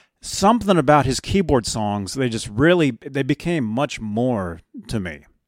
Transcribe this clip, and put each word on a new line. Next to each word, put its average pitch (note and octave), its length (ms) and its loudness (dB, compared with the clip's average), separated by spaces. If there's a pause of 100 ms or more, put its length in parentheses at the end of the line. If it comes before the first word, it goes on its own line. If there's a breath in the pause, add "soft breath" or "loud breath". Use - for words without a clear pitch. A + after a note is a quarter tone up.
(220 loud breath)
something G3+ 560 2
about C#3+ 260 6
his B2+ 160 -2
keyboard D3+ 460 2
songs, G#2 480 -4
they C3 160 -2
just A2+ 180 -6
really, D3 440 4 (100)
they C#3 200 -4
became D3 420 -2
much B2 360 -4
more G#2+ 640 -2 (240)
to A#2 120 -4
me. D#2+ 280 -10 (220)